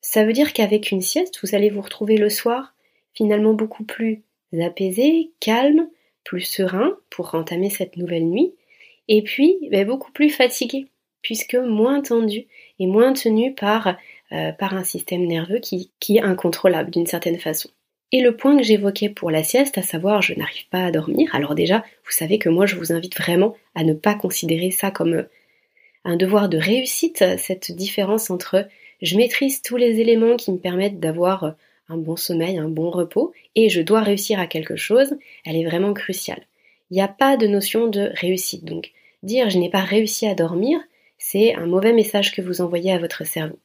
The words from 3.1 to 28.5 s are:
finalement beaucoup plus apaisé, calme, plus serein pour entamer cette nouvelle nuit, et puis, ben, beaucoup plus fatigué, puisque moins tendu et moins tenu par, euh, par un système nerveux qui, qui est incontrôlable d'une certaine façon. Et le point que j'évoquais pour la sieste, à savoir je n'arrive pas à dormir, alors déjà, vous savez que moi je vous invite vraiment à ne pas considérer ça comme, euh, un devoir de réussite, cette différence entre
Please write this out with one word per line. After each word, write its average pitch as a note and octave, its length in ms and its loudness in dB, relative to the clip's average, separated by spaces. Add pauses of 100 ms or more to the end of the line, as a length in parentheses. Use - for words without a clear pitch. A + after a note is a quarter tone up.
finalement G#3+ 400 2
beaucoup A3 300 -4
plus A3 400 -4 (360)
apaisé, A3+ 800 0
calme, D4 480 2 (360)
plus F3+ 180 -8
serein F#3+ 560 -2 (140)
pour E3 240 -10
entamer E3+ 340 -2
cette G3 280 -8
nouvelle E3+ 280 -2
nuit, A3 280 0 (540)
et G#3+ 140 6
puis, D#4 360 2 (120)
ben, G3 160 2
beaucoup C4 260 -6
plus D4 180 4
fatigué, C4 580 0 (340)
puisque - 340 -6
moins B3 460 2
tendu A#3 460 0 (320)
et F#3+ 80 0
moins A3+ 260 6
tenu A#3 400 2
par, G#3 440 0 (340)
euh, D#3+ 220 -4
par F#3+ 200 -4
un F#3 100 -6
système F3+ 440 -4
nerveux E3+ 320 -2
qui, - 400 -8
qui G#3+ 180 2
est A3 40 6
incontrôlable F3+ 680 0
d'une E3+ 160 0
certaine E3+ 320 -4
façon. - 320 -6 (440)
Et B3+ 80 4
le A#3+ 160 4
point C#4+ 180 4
que C4+ 80 6
j'évoquais G3+ 460 2
pour F3 220 -6
la D#3 120 2
sieste, C#4 340 0
à F#3+ 40 -2
savoir F#3 400 0
je F3 140 -2
n'arrive - 340 -10
pas F3+ 160 -2
à F3 60 -2
dormir, D#3+ 420 0
alors D3 220 -2
déjà, E3+ 240 2 (260)
vous - 60 -10
savez F3 280 0
que - 80 0
moi E3+ 180 4
je G3 100 -2
vous E3+ 180 -4
invite F3 240 -6
vraiment F3+ 380 0 (200)
à E3 80 -2
ne D#3+ 100 2
pas G3+ 200 0
considérer F3 580 -4
ça F#3+ 200 -2
comme, E3 220 -2
euh, - 160 -4 (760)
un E3+ 100 -2
devoir F#3+ 320 2
de E3 100 0
réussite, B3+ 680 0 (120)
cette F#3 340 -8
différence G3+ 580 -4
entre F#3+ 380 -2 (340)